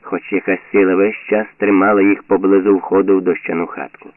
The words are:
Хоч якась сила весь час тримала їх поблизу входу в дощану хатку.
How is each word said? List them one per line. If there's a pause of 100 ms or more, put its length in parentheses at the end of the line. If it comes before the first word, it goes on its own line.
Хоч
якась (120)
сила
весь (120)
час (100)
тримала
їх
поблизу
входу
в
дощану
хатку.